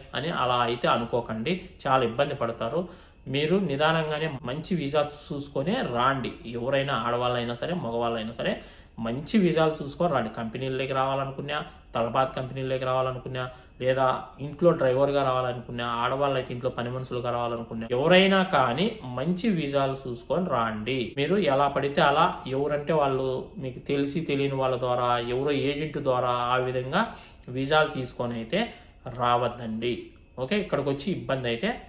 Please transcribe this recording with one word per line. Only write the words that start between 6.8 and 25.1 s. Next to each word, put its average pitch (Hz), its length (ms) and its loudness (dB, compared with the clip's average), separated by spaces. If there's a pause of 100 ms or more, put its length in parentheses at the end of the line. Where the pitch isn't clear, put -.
ఆడవాళ్ళైనా 120 600 0
సరే, 151 200 -4
మగవాళ్ళైనా 117 580 -2
సరే, 175 300 -4 (380)
మంచి 123 380 0
వీసాలు 160 460 4
చూసుకొని 156 300 0
రాండి. 113 160 0
కంపెనీల్లోకి 131 640 -4
రావాలనుకున్నా, 135 720 -2 (300)
తలబాద్ 123 400 2
కంపెనీల్లోకి 131 500 -4
రావాలనుకున్నా, 127 640 -2 (320)
లేదా 131 420 2 (160)
ఇంట్లో 147 320 4
డ్రైవర్గా 139 520 4
రావాలనుకున్నా, 123 640 -2
ఆడవాళ్ళైతే 127 640 0
ఇంట్లో 123 160 -2
పని 120 200 -4
మనుషులుగా 127 420 -4
రావాలనుకున్నా, 117 600 -4
ఎవరైనా 185 520 6
కానీ 143 600 2
మంచి 151 460 -2
వీసాలు 139 480 2 (100)
చూసుకొని 151 420 -2
రాండి. 113 680 -2
మీరు 147 180 2
ఎలా 143 320 4
పడితే 139 340 0
అలా, 147 460 4
ఎవరంటే 147 460 0
వాళ్ళు 135 640 0
మీకు 131 220 -8
తెలిసి 143 400 -2
తెలియని 139 360 0
వాళ్ళ 131 240 0
ద్వారా, 123 380 2